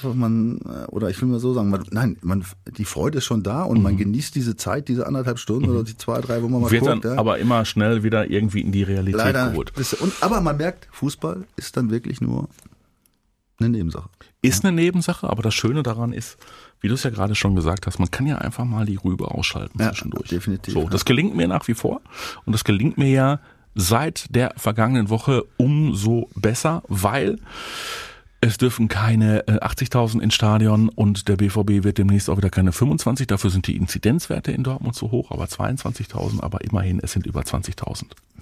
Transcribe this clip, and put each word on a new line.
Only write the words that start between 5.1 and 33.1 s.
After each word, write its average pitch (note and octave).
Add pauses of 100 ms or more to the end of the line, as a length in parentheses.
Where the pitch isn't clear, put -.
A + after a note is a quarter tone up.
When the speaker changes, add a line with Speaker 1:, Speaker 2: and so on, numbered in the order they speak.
Speaker 1:
Stunden A2+
Speaker 2:
Mhm. A#2+
Speaker 1:
oder A2+
die A2+
zwei, A#2
drei, A#2+
wo A#2
man B2
mal A#2
Speaker 2:
Wird A#2
Speaker 1:
guckt, B2
Speaker 2:
dann A#2
Speaker 1:
ja. C3+
Speaker 2:
aber G#2+
immer A#2
schnell A2
wieder A2
irgendwie G2+
in -
die G2
Realität G2
Speaker 1:
Leider B2+
Speaker 2:
geholt. D#2+
Speaker 1:
ist, C3
und, -
aber G#3
man D3
merkt, E3+
Fußball F3 (120)
ist -
dann A#2+
wirklich A#2+
nur B2 (1080)
eine A2+
Nebensache. F#2 (320)
Speaker 2:
Ist B2+
Speaker 1:
Ja. G3+
Speaker 2:
eine F3
Nebensache, F3
aber G#2+
das G#2+
Schöne C#3
daran A#2
ist, - (460)
wie G2+
du A2+
es -
ja C#3
gerade G#2
schon G2+
gesagt F2
hast, G2
man F2+
kann -
ja D3
einfach -
mal A2
die G#2
Rübe F#2
ausschalten -
Speaker 1:
Ja, A2
Speaker 2:
zwischendurch. -
Speaker 1:
definitiv, F#2+
Speaker 2:
So, D#2
Speaker 1:
ja. E2
Speaker 2:
das G2+
gelingt D#3+
mir -
nach -
wie A#2
vor - (420)
und -
das A2
gelingt G#2+
mir C#3
ja C3+ (360)
seit A2+
der B2
vergangenen A2+
Woche A2+ (120)
umso A#2+
besser, A#2+
weil B2+ (1000)
es A2
dürfen A#2+
keine, G#2+
äh, A2
achtzigtausend A#2+
ins A2+
Stadion G#2+
und G2+
der G2+
B G2+
V G#2+
B G2+
wird G2+
demnächst G2+
auch F2
wieder G2
keine F#2
fünfundzwanzig. C3